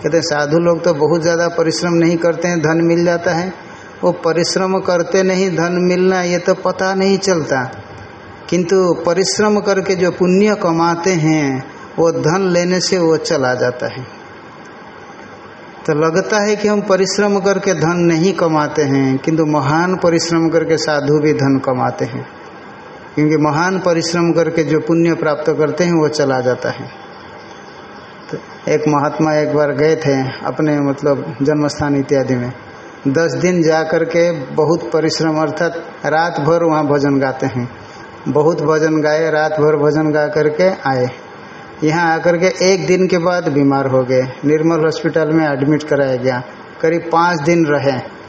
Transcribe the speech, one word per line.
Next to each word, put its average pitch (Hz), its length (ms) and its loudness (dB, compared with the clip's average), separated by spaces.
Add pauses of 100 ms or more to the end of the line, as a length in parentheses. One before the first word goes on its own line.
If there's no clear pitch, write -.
कहते 160 140 0
हैं, 160 40 2
साधु 147 360 0
लोग 170 260 2
तो 175 100 2
बहुत 151 280 2
ज़्यादा 170 260 2
परिश्रम 165 460 -2
नहीं 170 240 2
करते 170 300 0
हैं, 175 120 0
धन 160 240 0
मिल 170 220 2
जाता 175 260 0
है। 180 220 -4 (500)
वो 175 80 2
परिश्रम 170 640 0
करते 185 500 2
नहीं, 185 260 2
धन 165 220 0
मिलना, 180 500 2
ये 175 160 0
तो 185 160 0
पता 190 400 -2
नहीं 190 240 2
चलता, 143 540 0 (760)
किंतु 180 460 2 (100)
परिश्रम 196 540 2
करके 190 360 0
जो 180 160 0
पुण्य 190 520 2
कमाते 170 480 0
हैं, 151 520 0 (360)
वो 165 120 4
धन 160 420 0
लेने 180 260 2
से 185 180 0
वो 160 200 2
चला 131 360 0
जाता 123 340 -2
है। - 320 -12 (1700)
तो 156 60 0
लगता 165 460 0
है 208 160 0
कि 214 120 -2
हम 208 140 2
परिश्रम 202 580 2
करके 190 340 0
धन 165 220 0
नहीं 170 380 2
कमाते 156 480 0
हैं, 135 360 2
किंतु 160 280 0
महान 151 500 0
परिश्रम 165 540 2
करके 160 280 2
साधु 147 420 0
भी 151 140 2
धन 135 320 2
कमाते 127 400 -2
हैं, 127 220 -10 (880)
क्योंकि 151 220 2
महान 160 420 0
परिश्रम 170 520 0
करके 165 320 0
जो 151 160 2
पुण्य 165 340 2
प्राप्त 156 360 -2
करते 151 340 0
हैं, 175 80 0
वो 156 160 2
चला 135 320 0
जाता 123 300 -2
है। - 400 -12 (1200)
तो 147 60 -10 (340)
एक 151 160 0
महात्मा 151 480 0
एक 143 200 0
बार 147 160 2
गए 151 240 2
थे 139 260 0
अपने, 143 580 -2
मतलब, 139 600 -2
जन्मस्थान 147 540 0
इत्यादि 135 400 0
में, 123 180 -4 (540)
दस 156 260 0
दिन 170 300 0
जा 160 200 4
कर 165 200 0
के 170 280 2
बहुत 151 640 -2
परिश्रम, 160 480 0
अर्थात 165 420 -2 (220)
रात 156 340 0
भर 165 240 2
वहाँ 156 240 2
भजन 139 320 2
गाते 135 260 -2
हैं, 123 240 -4 (580)
बहुत 151 340 2
भजन 156 400 2
गाए, 151 300 2
रात 156 200 0
भर 156 240 2
भजन 151 360 2
गा 151 160 2
करके 151 420 2
आए। 135 380 -2 (760)
यहाँ 165 300 2
आकर 170 240 2
के 180 360 2
एक 165 140 0
दिन 180 200 4
के 180 100 2
बाद 175 300 0
बीमार 139 400 2
हो 131 160 2
गए, 127 180 2 (240)
निर्मल 156 340 2
हॉस्पिटल 156 520 0
में 160 160 4
एडमिट 143 360 2
कराया 139 320 2
गया, 123 280 -2 (380)
करीब 165 300 0
पाँच 165 300 2
दिन 165 240 4
रहे। 139 640 -2